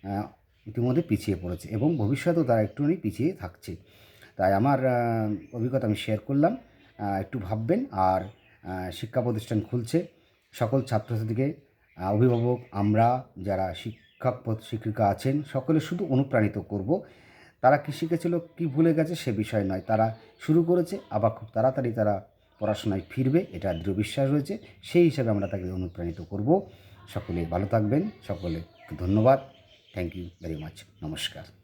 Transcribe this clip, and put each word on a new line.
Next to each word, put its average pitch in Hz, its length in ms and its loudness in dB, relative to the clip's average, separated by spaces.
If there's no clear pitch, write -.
আহ, 101 200 -4
ইতিমধ্যে 123 360 0
পিছিয়ে 101 400 0
পড়েছে 87 280 -8
এবং 135 280 2
ভবিষ্যতেও 143 460 2
তারা 117 180 4
একটুখানি 143 340 0
পিছিয়ে 139 380 -2
থাকছে। - 420 -12
তাই 95 180 4
আমার, 131 320 4
আহ, 117 720 0
অভিজ্ঞতা 123 320 0
আমি 104 80 4
শেয়ার 107 240 -2
করলাম, 156 380 2
আহ, 101 220 -2
একটু 107 200 -6
ভাববেন। 113 520 -2
আর, 95 300 2
আহ, 92 720 -10
শিক্ষা 117 300 -4
প্রতিষ্ঠান 110 400 -2
খুলছে, 123 460 -2
সকল 127 300 0
ছাত্রছাত্রীকে, 113 720 -2
আহ, 95 200 -2
অভিভাবক, 120 440 4
আমরা 110 520 4
যারা 95 300 -2
শিক্ষক - 720 -6
পদ-, 110 240 -2
শিক্ষিকা 110 380 0
আছেন, 135 360 0
সকলে 156 360 0
শুধু 175 260 -4
অনুপ্রাণিত 127 520 2
করব। 104 460 -2
তারা 135 160 8
কী 147 140 -6
শিখেছিল, 170 480 -2
কী - 260 -6
ভুলে 156 280 4
গেছে, 156 220 0
সে 131 160 -4
বিষয় 104 320 0
নয়, 95 180 -2
তারা 110 340 2
শুরু 160 240 4
করেছে, 175 340 0
আবার 107 220 2
খুব - 220 -14
তাড়াতাড়ি 123 380 2
তারা 104 360 0
পড়াশোনায় 104 500 -2
ফিরবে, 131 420 2
এটা 92 220 -4
দৃঢ় 85 200 -4
বিশ্বাস 135 360 0
রয়েছে। 147 280 -2
সেই 175 200 4
হিসাবে 131 260 2
আমরা 101 180 0
তাকে 92 240 -6
অনুপ্রাণিত 87 500 -6
করব। 113 480 0
সকলে 85 380 -4
ভালো 90 200 -2
থাকবেন, 117 440 0
সকলে 87 340 -6
ধন্যবাদ। 110 400 4
Thank 87 180 -4
you 87 340 -12
very 78 140 -6
much। 78 220 -14
নমস্কার। - 640 -10